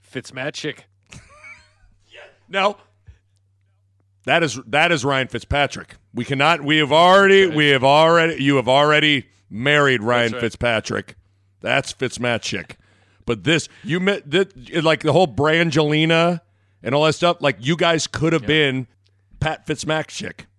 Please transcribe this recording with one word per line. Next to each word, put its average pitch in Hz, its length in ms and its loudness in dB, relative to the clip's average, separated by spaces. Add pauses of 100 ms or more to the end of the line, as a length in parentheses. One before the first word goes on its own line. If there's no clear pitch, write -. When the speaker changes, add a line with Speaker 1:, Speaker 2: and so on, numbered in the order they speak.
Speaker 1:
Fitzmagic. 131 680 -12 (1700)
Speaker 2:
No. 196 300 -2 (1500)
That 156 180 2
is, 127 240 -4
that 151 240 0
is 143 120 -2
Ryan 135 240 -2
Fitzpatrick. 131 680 -6 (180)
We 120 100 -6
cannot, 143 400 0
we 147 140 0
have 147 160 0
already, 190 540 6
Speaker 1:
Okay. 160 80 -4
Speaker 2:
we 151 140 2
have 131 140 2
already, 160 580 4
you 139 160 2
have 120 120 -2
already 147 580 2 (220)
married 131 540 0
Ryan 120 280 0
Speaker 1:
That's - 40 -8
right. 123 60 -8
Speaker 2:
Fitzpatrick. 110 760 -4 (460)
That's 120 320 -4
Fitzmagic. 117 840 -6 (500)
But 110 180 -4
this, 151 260 0 (140)
you 156 160 -4
met, 185 320 -4
that, 175 520 -4
like, 156 180 0
the 151 120 0
whole 175 140 4
Brangelina 160 1120 0 (420)
and 120 100 -4
all 147 120 0
that 156 80 2
stuff, 170 280 0
like, 143 180 0
you 143 160 -2
guys 170 300 0
could 160 280 -4
have 151 100 -2
Speaker 1:
Yeah. 104 40 -8
Speaker 2:
been 139 400 0 (520)
Pat 156 260 -6
Fitzmagic. - 760 -8 (180)